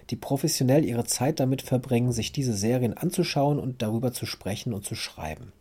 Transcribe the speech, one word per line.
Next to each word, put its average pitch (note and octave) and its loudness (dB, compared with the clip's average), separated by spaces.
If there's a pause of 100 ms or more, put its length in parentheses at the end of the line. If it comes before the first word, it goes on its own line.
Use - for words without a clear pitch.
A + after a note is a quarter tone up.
die D#3+ -4
professionell C#3 2
ihre A#2 0
Zeit - 0
damit C3 2
verbringen, B2 2
sich A2 -2
diese C3 0
Serien A2+ 2
anzuschauen D3 2
und B2+ -4
darüber B2 0
zu - -8
sprechen - -6
und F#2+ -4
zu - -8
schreiben. - -8